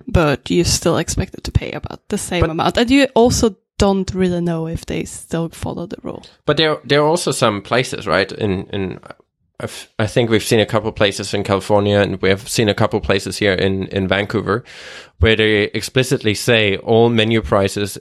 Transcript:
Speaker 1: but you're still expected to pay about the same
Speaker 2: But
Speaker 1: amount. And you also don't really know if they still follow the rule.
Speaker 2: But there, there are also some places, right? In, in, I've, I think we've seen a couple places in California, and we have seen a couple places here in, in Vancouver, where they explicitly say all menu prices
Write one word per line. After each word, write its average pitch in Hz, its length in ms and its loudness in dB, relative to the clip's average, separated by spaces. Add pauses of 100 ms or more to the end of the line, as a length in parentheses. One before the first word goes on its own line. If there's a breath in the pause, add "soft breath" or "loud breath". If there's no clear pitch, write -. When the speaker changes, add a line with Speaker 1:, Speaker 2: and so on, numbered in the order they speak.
Speaker 1:
but 147 440 0
you're 175 140 2
still - 320 0
expected - 480 -6
to - 60 -10
pay - 200 -2
about - 380 -12
the 208 80 -2
same 175 240 -4
Speaker 2:
But 160 80 0
Speaker 1:
amount. 165 280 -2
And 233 140 2
you 277 240 4
also 233 400 2 (220)
don't 196 360 2
really 180 280 0
know 165 260 -4
if 165 180 -10
they 156 200 -6
still - 440 -6
follow - 380 -10
the - 160 -12
rule. - 220 -12 (200 loud breath)
Speaker 2:
But 151 120 2
there, 156 260 2
there 143 180 2
are 147 60 4
also 156 240 0
some 107 300 0
places, - 460 -2
right? 92 240 2
In, 98 360 -4
in, 95 320 -6 (600)
I've, - 300 -12 (100)
I 107 80 0
think 120 220 2
we've 110 140 4
seen 117 160 4
a 101 60 4
couple 107 260 -2
places 101 420 -2
in 101 100 -2
California, 101 560 2
and 98 220 0
we 95 80 2
have 98 200 -2
seen 113 180 0
a 101 80 4
couple 104 240 0
places 98 380 -2
here 101 160 2
in, 95 340 0
in 95 200 -2
Vancouver, 101 560 -2 (560 loud breath)
where 110 160 4
they 107 300 2
explicitly 120 680 -2
say 107 440 2
all 117 320 4
menu 113 340 2
prices 101 580 0